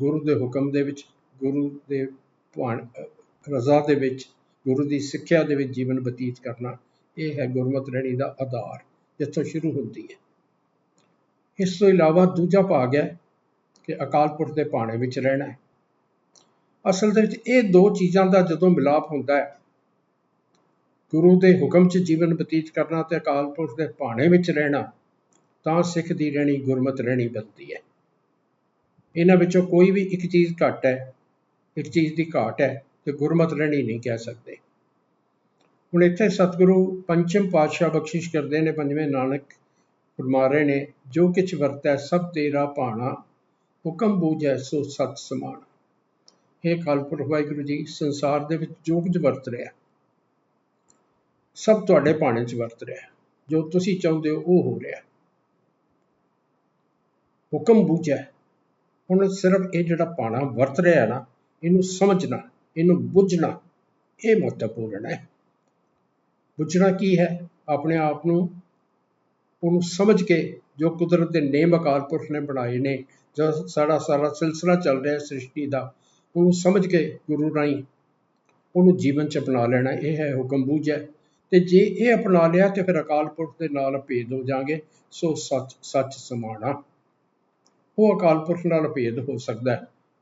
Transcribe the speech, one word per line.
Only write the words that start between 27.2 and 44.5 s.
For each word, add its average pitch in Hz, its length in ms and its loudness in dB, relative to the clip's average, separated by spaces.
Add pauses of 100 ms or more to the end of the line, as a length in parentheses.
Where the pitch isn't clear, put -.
ਬਣਦੀ - 460 -12
ਹੈ। - 40 -14 (1400)
ਇਹਨਾਂ 180 200 6
ਵਿੱਚੋਂ 180 300 2
ਕੋਈ 180 240 4
ਵੀ 190 120 0
ਇੱਕ 180 240 -4
ਚੀਜ਼ 170 280 2 (120)
ਘੱਟ - 200 -4
ਹੈ, 127 280 -4 (640)
ਇੱਕ 151 120 -8
ਚੀਜ਼ 160 260 0
ਦੀ 160 220 -4
ਘਾਟ 113 240 -2
ਹੈ, 127 220 0 (220)
ਤੇ 147 80 -4
ਗੁਰਮਤਿ 160 440 0
ਰਹਿਣੀ 147 260 0
ਨਹੀਂ 117 180 -4
ਕਹਿ 117 180 -6
ਸਕਦੇ। - 380 -16 (1400)
ਹੁਣ 175 100 6
ਇੱਥੇ 180 240 2
ਸਤਿਗੁਰੂ 185 800 2
ਪੰਚਮ 175 440 0
ਪਾਤਸ਼ਾਹ 156 400 2
ਬਖਸ਼ਿਸ਼ 165 420 -4
ਕਰਦੇ 147 280 -2
ਨੇ, 156 120 0
ਪੰਜਵੇਂ 143 360 -2
ਨਾਨਕ 135 340 -2 (760)
ਫਰਮਾ 131 280 2
ਰਹੇ 147 180 2
ਨੇ, 139 220 0 (220)
"ਜੋ 175 240 2
ਕਿਛ 180 220 0
ਵਰਤੈ 139 420 -2
ਸਭ 175 360 -4
ਤੇਰਾ 143 340 -2
ਭਾਣਾ, 123 480 -6 (720)
ਹੁਕਮ 190 340 0
ਬੂਝੈ 147 360 0